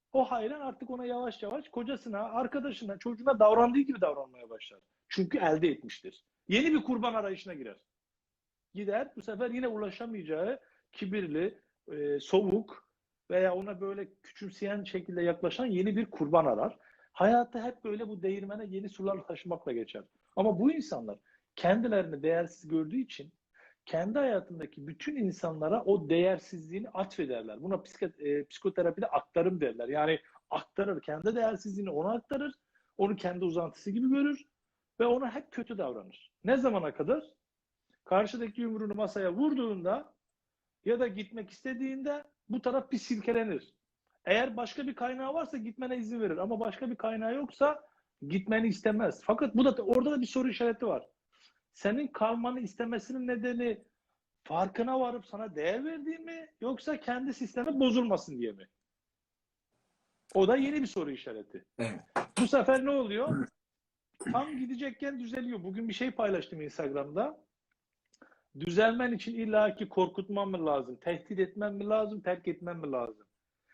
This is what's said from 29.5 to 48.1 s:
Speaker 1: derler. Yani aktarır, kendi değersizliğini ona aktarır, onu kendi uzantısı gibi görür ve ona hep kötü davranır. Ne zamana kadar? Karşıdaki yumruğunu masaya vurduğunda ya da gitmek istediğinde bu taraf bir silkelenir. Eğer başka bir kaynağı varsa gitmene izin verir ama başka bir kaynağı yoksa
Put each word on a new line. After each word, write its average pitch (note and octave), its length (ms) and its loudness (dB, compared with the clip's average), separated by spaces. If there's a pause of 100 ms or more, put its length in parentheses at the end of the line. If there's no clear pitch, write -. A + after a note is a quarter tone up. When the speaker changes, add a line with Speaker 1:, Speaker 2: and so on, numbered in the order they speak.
Speaker 1:
derler. A#2+ 280 -2
Yani D3+ 320 2 (300)
aktarır, G3 520 -2
kendi F3 340 -2
değersizliğini G#3 540 -2
ona D#3+ 220 0
aktarır, C4+ 420 -4 (440)
onu G3+ 180 2
kendi F3+ 280 -2
uzantısı E3+ 460 -2
gibi A#3+ 180 2
görür C#4 380 2 (540)
ve A#3 60 4
ona B3 280 2
hep C#4 180 -12
kötü A3+ 260 -8
davranır. A2+ 540 -8 (120)
Ne A#3+ 120 4
zamana E3 380 2
kadar? D#3+ 300 0 (800)
Karşıdaki G#3+ 560 0
yumruğunu A3 340 -2
masaya G3 380 -2
vurduğunda A#3 800 0 (720)
ya A#3 160 2
da B3 80 2
gitmek G3+ 420 -10
istediğinde C4+ 760 -6 (240)
bu A3 140 -2
taraf C4 300 0
bir A#3+ 60 2
silkelenir. A3 760 -2 (500)
Eğer A3 320 2
başka B3 300 -6
bir C#4 80 -4
kaynağı C4 400 -4
varsa D#4 220 -4
gitmene B3 400 -6
izin A#3 240 -4
verir F3 160 0
ama G#3 240 -2
başka A3+ 300 -4
bir B3 60 -4
kaynağı A3+ 380 -2
yoksa C#4+ 480 2 (460)